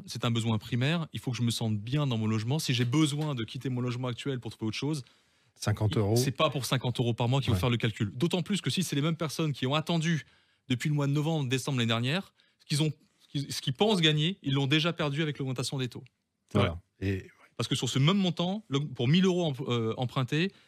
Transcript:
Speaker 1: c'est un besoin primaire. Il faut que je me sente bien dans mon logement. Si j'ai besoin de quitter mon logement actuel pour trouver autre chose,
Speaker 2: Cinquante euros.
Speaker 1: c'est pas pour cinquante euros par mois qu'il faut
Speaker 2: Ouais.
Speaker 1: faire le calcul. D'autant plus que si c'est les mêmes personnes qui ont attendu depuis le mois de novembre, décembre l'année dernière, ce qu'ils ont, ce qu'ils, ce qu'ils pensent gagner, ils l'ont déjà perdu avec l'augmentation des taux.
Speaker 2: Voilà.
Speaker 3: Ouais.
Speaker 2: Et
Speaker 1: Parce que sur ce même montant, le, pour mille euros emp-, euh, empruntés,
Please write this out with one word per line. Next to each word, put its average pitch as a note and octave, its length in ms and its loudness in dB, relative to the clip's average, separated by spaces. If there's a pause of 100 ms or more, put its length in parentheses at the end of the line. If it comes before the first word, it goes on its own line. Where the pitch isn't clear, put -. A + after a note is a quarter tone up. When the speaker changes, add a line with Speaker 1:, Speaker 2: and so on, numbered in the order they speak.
Speaker 1:
c'est - 180 -6
un A#2+ 60 2
besoin A2+ 260 0
primaire. D3+ 560 -2
Il A2 80 -8
faut - 100 -4
que A#2 60 -4
je A#2 60 -4
me A#2 80 2
sente A2 280 -2
bien C3 280 -2
dans A#2+ 100 0
mon A2 100 0
logement. A2 320 0
Si D#3 140 0
j'ai A#2+ 140 2
besoin D3 480 2
de A2+ 100 -4
quitter C3+ 240 -8
mon B2 140 -2
logement B2 260 -4
actuel B2 320 -4
pour A2+ 100 -8
trouver A2 180 -6
autre G#2+ 100 -4
chose, C#3+ 240 -2 (540)
Speaker 2:
Cinquante G#2+ 420 0
euros. G#2+ 180 4
Speaker 1:
c'est C3 140 2
pas D#3 200 0
pour C#3 140 -2
cinquante B2+ 360 0
euros A#2+ 140 2
par A#2+ 140 0
mois C3+ 140 4
qu'il - 60 -2
faut A#2+ 60 4
Speaker 2:
Ouais. F#2 60 2
Speaker 1:
faire B2 100 2
le A#2+ 80 4
calcul. G#2+ 360 -2
D'autant E3+ 280 0
plus G3 200 -2
que - 80 -4
si F#3 120 0
c'est D3+ 140 -2
les C#3 60 2
mêmes D#3+ 140 0
personnes D#3 360 -2
qui - 140 -4
ont C3+ 80 2
attendu D#3+ 500 0 (440)
depuis B2+ 200 0
le D3+ 60 2
mois C#3+ 120 2
de C#3+ 60 2
novembre, D3 380 0
décembre C3 280 -2
l'année A#2 100 2
dernière, B2 440 -2 (280)
ce - 60 -20
qu'ils D3+ 160 0
ont, D#3 100 2 (280)
ce - 80 -20
qu'ils, C#3 240 -6
ce - 80 -6
qu'ils C#3 140 -2
pensent G#3 260 4
gagner, D#3 420 2
ils C#3 120 -2
l'ont C#3 140 2
déjà D#3 260 2
perdu D3 280 -2
avec D3+ 160 -4
l'augmentation C3 400 -4
des B2+ 100 -2
taux. - 160 -14 (500)
Speaker 2:
Voilà. F2 240 2 (240)
Speaker 3:
Ouais. G2 60 0
Speaker 2:
Et F#2+ 180 -2 (320)
Speaker 1:
Parce A#2+ 100 -4
que D3 60 -2
sur C3 160 -2
ce - 80 0
même D#3+ 200 4
montant, F#3 500 0
le, C3+ 120 0
pour C3 280 -2
mille F3+ 160 6
euros F3+ 220 2
emp-, C3+ 220 -4
euh, A2+ 280 0
empruntés, C#3+ 560 -2 (160)